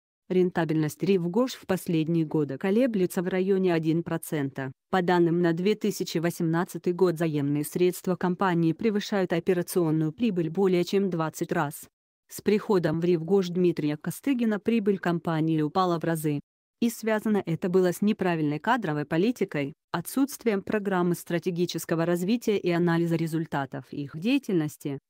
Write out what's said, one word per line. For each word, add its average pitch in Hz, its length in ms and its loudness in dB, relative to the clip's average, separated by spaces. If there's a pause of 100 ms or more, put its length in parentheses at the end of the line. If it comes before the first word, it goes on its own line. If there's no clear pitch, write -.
(300)
Рентабельность 160 720 0
Ривгош 185 500 0
в - 140 -18
последние 165 580 0
годы 147 320 -2
колеблется 202 680 0
в 175 60 -6
районе 190 460 2
один 160 280 0
процента. 143 680 -6 (180)
По 185 120 2
данным 175 400 4
на 170 100 4
две 180 220 0
тысячи 190 440 -4
восемнадцатый 170 760 -2
год, 175 240 2
заемные 147 460 0
средства 180 520 0
компании 175 560 2
превышают 202 600 -2
операционную 170 800 0
прибыль 180 360 -2
более 180 360 2
чем 196 260 0
двадцать 165 420 -4
раз. 156 340 -4 (440)
С - 100 -14
приходом 180 600 2
в 165 40 -2
Ривгош 180 460 2
Дмитрия 165 480 0
Костыгина 233 600 -2
прибыль 208 400 0
компании 160 640 0
упала 170 400 0
в - 40 -6
разы. 156 360 -2 (400)
И 233 80 2
связано 214 560 0
это 165 240 -2
было 180 240 4
с - 80 -12
неправильной 170 580 0
кадровой 180 460 0
политикой, 165 680 -2 (180)
отсутствием 214 720 -2
программы 190 520 0
стратегического 170 920 -2
развития 190 500 0
и 175 140 -2
анализа 170 460 2
результатов 156 760 -4
их 143 280 -10
деятельности, 165 800 -2 (120)